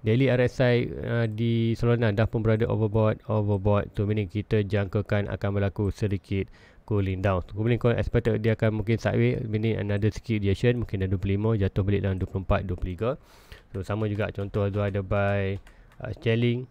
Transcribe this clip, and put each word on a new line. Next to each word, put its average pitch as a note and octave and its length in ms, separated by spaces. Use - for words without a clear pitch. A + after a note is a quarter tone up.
Daily A#2+ 240
R B2 160
S - 160
I, A#2+ 240
uh, A#2 400
di A2+ 480
Solana A#2 400
dah G#2+ 160
pun A2 160
berada A2 240
overbought, G#2+ 560
overbought. G#2 720
So, G#2 80
meaning G#2+ 240
kita G#2 320
jangkakan G2+ 640
akan - 320
berlaku G2+ 320
sedikit G2 560
cooling G2 340
down. F#2 300
So, G2+ 80
kemudian A2 240
kau B2 80
expect A2+ 400
dia A2 140
akan A2 280
mungkin A2 200
sideways, A#2 480
meaning G#2+ 320
another G2+ 320
sikit G#2+ 320
reaction, A#2 400
mungkin G2 160
dah F#2+ 80
dua F#2+ 80
puluh F#2+ 180
lima, G#2+ 220
jatuh G2 240
balik F#2+ 240
dalam F#2+ 160
dua F#2 80
puluh F#2+ 160
empat, G2 240
dua F2+ 80
puluh F#2 160
tiga. A2 160
So, G2 80
sama G#2+ 260
juga G#2 240
contoh G2+ 400
tu G2+ 80
ada G2+ 240
buy, G2+ 540
uh, - 160
Sterling. A#2+ 560